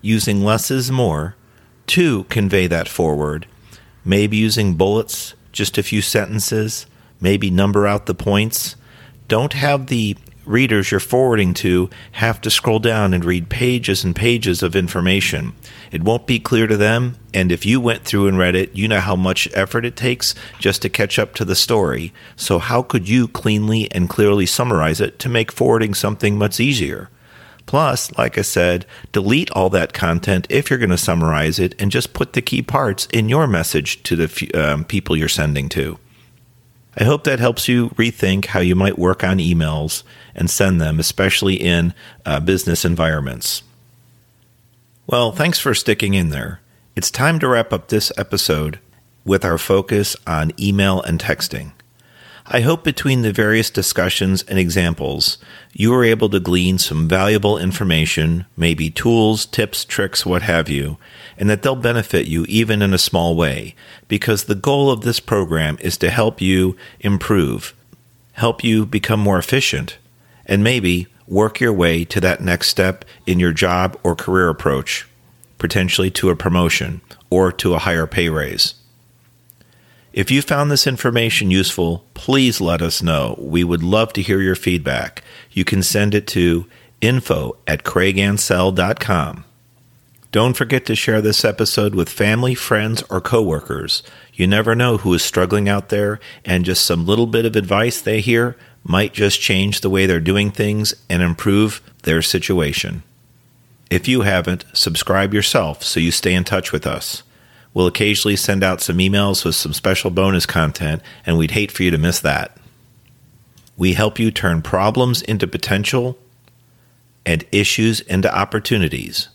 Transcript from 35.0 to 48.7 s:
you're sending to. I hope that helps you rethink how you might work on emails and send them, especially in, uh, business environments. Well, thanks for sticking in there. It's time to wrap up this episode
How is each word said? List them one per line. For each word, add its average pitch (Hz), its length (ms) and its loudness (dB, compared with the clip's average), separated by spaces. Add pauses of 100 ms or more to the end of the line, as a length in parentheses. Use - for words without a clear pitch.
you're 78 120 -2
sending 71 420 -2
to. 73 280 -6 (1000)
I 107 60 2
hope 147 200 2
that 139 140 0
helps 120 300 0
you 120 220 2
rethink 98 560 0
how 95 140 -2
you 90 140 4
might 95 240 2
work 90 260 0
on 95 140 2
emails 78 640 -2 (320)
and 85 160 -2
send 95 280 2
them, 78 220 0
especially 95 540 0
in, 85 400 2 (320)
uh, 73 140 -2
business 90 440 0
environments. 78 800 -2 (1400)
Well, 120 260 0
thanks 170 260 0
for 131 160 0
sticking 104 380 0
in 92 160 2
there. 73 320 -8 (340)
It's - 160 -4
time 156 280 0
to 135 100 0
wrap 117 240 2
up 98 160 -6
this - 300 0
episode 76 600 -2 (460)